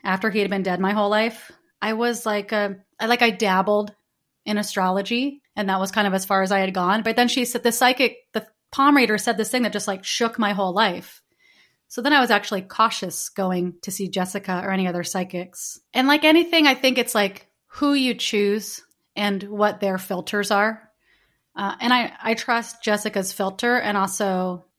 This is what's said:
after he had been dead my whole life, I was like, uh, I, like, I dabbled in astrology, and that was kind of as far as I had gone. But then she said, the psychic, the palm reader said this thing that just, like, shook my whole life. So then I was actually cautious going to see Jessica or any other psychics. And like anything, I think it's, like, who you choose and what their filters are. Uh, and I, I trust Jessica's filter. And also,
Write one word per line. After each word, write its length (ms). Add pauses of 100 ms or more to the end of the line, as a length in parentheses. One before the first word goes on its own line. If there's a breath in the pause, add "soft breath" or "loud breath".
after 260
he 100
had 100
been 140
dead 180
my 100
whole 180
life, 400 (320)
I 120
was 320
like, 260
uh, 200 (280)
I, 60
like, 160
I 80
dabbled 680 (500)
in 120
astrology, 840 (140)
and 140
that 100
was 120
kind 160
of 60
as 120
far 160
as 100
I 80
had 140
gone. 300
But 120
then 120
she 180
said, 160
the 100
psychic, 460 (160)
the 140 (240)
palm 240
reader 220
said 200
this 120
thing 140
that 100
just, 140
like, 160
shook 360
my 140
whole 200
life. 480 (680 soft breath)
So 140
then 120
I 80
was 100
actually 300
cautious 680
going 540
to 80
see 160
Jessica 560
or 80
any 160
other 160
psychics. 760 (140)
And 140
like 160
anything, 420
I 80
think 240
it's, 160
like, 340 (200)
who 260
you 220
choose 680 (340)
and 280
what 380
their 180
filters 500
are. 400 (640)
Uh, 260
and 120
I, 200 (100)
I 100
trust 480
Jessica's 520
filter. 420
And 220
also, 680 (140)